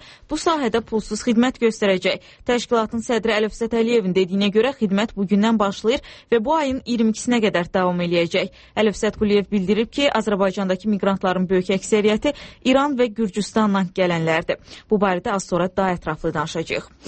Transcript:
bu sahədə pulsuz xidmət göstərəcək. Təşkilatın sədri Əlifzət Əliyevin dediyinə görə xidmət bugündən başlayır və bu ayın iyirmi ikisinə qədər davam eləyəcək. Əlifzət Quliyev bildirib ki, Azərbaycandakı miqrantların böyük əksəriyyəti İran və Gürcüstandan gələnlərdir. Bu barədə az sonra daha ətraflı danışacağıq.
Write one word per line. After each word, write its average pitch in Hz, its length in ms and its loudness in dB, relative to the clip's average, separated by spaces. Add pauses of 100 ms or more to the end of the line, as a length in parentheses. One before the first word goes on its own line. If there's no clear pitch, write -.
(280)
bu 302 80 -4
sahədə 285 480 0
pulsuz 214 400 -4
xidmət 240 380 2
göstərəcək. 196 580 0 (240)
Təşkilatın 233 640 0
sədri 226 320 0
Əlifzət 220 420 -4
Əliyevin 226 320 2
dediyinə 190 400 0
görə 240 240 2
xidmət 202 400 -2
bugündən 202 400 2
başlayır 214 480 0 (240)
və 233 160 2
bu 285 140 0
ayın 269 260 -2
iyirmi 220 300 2
ikisinə 240 320 0
qədər 175 260 0
davam 180 320 0
eləyəcək. 175 480 0 (240)
Əlifzət 214 400 0
Quliyev 208 320 2
bildirib 208 400 0
ki, 285 240 0
Azərbaycandakı 196 800 0
miqrantların 185 560 0
böyük 185 300 0
əksəriyyəti 214 560 0 (340)
İran 269 320 2
və 247 160 2
Gürcüstandan 202 800 0
gələnlərdir. 170 640 0 (300)
Bu 208 100 2
barədə 190 320 0
az 196 160 -4
sonra 180 240 0
daha 185 240 0
ətraflı 160 380 -6
danışacağıq. 160 580 -6 (160)